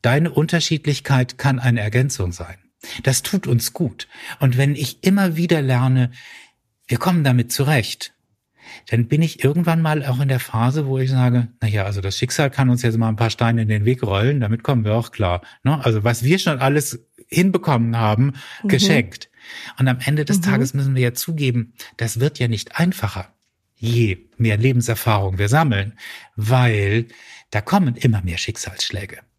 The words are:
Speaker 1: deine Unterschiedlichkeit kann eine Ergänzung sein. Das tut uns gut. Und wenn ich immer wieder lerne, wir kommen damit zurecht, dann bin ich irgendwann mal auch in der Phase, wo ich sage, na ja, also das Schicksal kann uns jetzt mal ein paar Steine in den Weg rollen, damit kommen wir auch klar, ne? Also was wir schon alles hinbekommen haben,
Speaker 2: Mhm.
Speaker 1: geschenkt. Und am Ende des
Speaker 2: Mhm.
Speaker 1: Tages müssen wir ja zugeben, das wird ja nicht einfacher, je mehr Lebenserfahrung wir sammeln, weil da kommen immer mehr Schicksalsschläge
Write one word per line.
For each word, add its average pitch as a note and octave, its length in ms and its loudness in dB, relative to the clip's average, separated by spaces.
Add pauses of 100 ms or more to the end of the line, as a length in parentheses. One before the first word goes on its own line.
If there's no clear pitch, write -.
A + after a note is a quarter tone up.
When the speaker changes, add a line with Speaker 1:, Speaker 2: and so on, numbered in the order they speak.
Speaker 1:
deine D3 300 2
Unterschiedlichkeit D3 1040 0
kann C3+ 200 0
eine A#2+ 220 0
Ergänzung G#2 520 -2
sein. - 240 -14 (460)
Das C3 200 0
tut - 240 -4
uns A#2+ 260 0
gut. - 360 -6 (320)
Und B2+ 160 2
wenn C#3 200 2
ich - 260 -8
immer F#3+ 340 2
wieder E3+ 260 2
lerne, B2+ 480 2 (760)
wir A#2+ 120 -2
kommen F3 260 0
damit B2 280 2
zurecht, C#3 600 -2 (800)
dann A#2 160 0
bin D3+ 160 0
ich D#3 220 -4
irgendwann E3 380 2
mal D3+ 220 0
auch B2+ 160 -2
in C#3+ 80 2
der B2+ 120 0
Phase, C3 460 0
wo C3+ 120 -2
ich C3 120 0
sage, B2 380 2 (120)
na A2+ 80 0
ja, G2+ 160 0
also G2 160 -4
das F#2+ 180 -6
Schicksal C#3 320 0
kann C3+ 200 2
uns B2 120 2
jetzt A2+ 160 0
mal A2+ 100 2
ein A2 80 -2
paar A2+ 140 0
Steine A#2 320 0
in A2 60 0
den G#2+ 160 0
Weg B2+ 180 0
rollen, A2+ 380 0
damit A2+ 220 -2
kommen A#2+ 220 0
wir G#2+ 100 0
auch A#2 180 -2
klar, F2+ 300 -2 (200)
ne? C#3+ 220 0
Also A2 200 2
was A#2+ 180 0
wir D#3+ 160 2
schon D#3 200 -2
alles C#3 460 0 (240)
hinbekommen D3+ 680 2
haben, A2+ 380 2 (280)
Speaker 2:
Mhm. G#3 60 -4
Speaker 1:
geschenkt. C#3+ 640 0 (480)
Und C3 100 4
am B2+ 160 0
Ende D3+ 200 0
des G3+ 140 2
Speaker 2:
Mhm. E3+ 40 0
Speaker 1:
Tages D3+ 320 0
müssen C#3 200 0
wir B2+ 80 2
ja A#2+ 120 0
zugeben, B2+ 600 -2 (220)
das A2+ 240 -4
wird D3 180 -2
ja B2 100 0
nicht - 300 -6
einfacher, D#3+ 540 -2 (440)
je A2 420 0 (180)
mehr A2+ 200 2
Lebenserfahrung G#2+ 840 0
wir G2+ 100 0
sammeln, A2+ 460 2 (400)
weil A2 720 2 (440)
da G#2 100 -2
kommen E3 340 0
immer G#2+ 280 0
mehr F2 160 -6
Schicksalsschläge - 840 -8 (180)